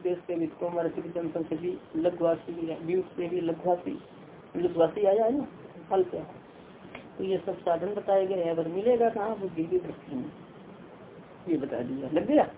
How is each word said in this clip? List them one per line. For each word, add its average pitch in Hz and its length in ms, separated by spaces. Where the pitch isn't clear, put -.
देश 180 140
के 175 80
विद्वान 170 420
अर्पित 170 360
जन 170 140
संसदी 165 520
लघुवासी, 165 880
व्यूह 180 220
से 175 240
भी 175 140
लघुवासी, 170 640
लघुवासी 170 500
आया 208 200
है 254 120
ना, 277 100
फल 190 140
क्या - 180
है, - 140
तो - 60
ये 190 140
सब 180 200
साधन 170 300
बताए 196 400
गए 190 160
हैं। 165 80
अगर 165 160
मिलेगा 226 420
कहाँ? 220 300
बुद्धि 165 240
की 170 140
वृत्ति - 380
में, 127 160
ये 165 100
बता 127 220
दिया, 131 300
लग - 160
गया। 262 320